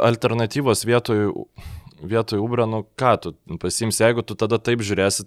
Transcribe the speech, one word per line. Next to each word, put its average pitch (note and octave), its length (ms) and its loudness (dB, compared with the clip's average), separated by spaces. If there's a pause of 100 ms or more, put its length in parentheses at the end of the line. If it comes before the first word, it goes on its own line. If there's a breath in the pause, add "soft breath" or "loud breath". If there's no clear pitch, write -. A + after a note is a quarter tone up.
alternatyvos A#2 800 2
vietoj, A2 460 2 (720 loud breath)
vietoj G#2+ 400 -2
Oubre, A#2+ 240 0
nu, A2 140 -4 (180)
ką B2+ 120 4 (120)
tu F2 60 -8 (320)
pasiimsi, G#2 420 -2
jeigu A#2 240 2
tu G#2 80 -10
tada A2 240 0
taip A#2+ 240 -2
žiūrėsi, G2 440 0